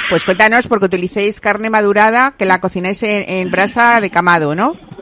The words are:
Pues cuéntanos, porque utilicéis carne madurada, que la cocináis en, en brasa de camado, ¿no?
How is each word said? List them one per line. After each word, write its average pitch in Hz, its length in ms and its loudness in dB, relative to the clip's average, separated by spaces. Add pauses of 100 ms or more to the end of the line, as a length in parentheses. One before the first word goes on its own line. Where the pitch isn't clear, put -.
Pues 170 160 0
cuéntanos, 214 420 2
porque 196 180 0
utilicéis 190 560 -4
carne 214 280 -2
madurada, 220 680 2
que 208 80 -2
la 185 140 2
cocináis 185 440 -4
en, 208 260 -2
en 185 220 -4
brasa 233 500 2
de 190 80 -2
camado, 170 440 2
¿no? 233 200 0 (280)